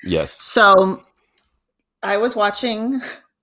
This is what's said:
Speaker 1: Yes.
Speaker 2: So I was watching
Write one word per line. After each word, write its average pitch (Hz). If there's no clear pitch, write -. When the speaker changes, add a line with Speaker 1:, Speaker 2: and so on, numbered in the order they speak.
Speaker 1:
Yes. -
Speaker 2:
So 95
I 202
was 240
watching 220